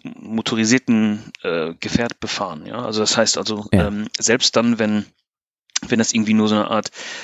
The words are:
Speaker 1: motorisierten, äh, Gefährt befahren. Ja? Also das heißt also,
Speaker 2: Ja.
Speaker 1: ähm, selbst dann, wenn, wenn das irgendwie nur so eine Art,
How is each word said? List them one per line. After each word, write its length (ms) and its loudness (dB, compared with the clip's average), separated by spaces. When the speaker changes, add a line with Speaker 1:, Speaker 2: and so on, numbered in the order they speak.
Speaker 1:
motorisierten, 1200 0
äh, 360 -2
Gefährt 400 -4
befahren. 460 -8
Ja? 180 -8
Also 180 -4
das 140 0
heißt 220 2
also, 340 -4
Speaker 2:
Ja. 160 4
Speaker 1:
ähm, 200 -4
selbst 380 2
dann, 240 4
wenn, 260 0
wenn 100 0
das 160 2
irgendwie 220 2
nur 120 4
so 60 2
eine 160 2
Art, 220 -2